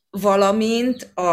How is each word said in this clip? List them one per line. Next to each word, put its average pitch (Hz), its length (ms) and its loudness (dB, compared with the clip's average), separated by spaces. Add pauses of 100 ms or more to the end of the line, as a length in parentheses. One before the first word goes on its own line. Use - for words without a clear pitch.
valamint 214 1040 0
a, 185 80 -8 (120)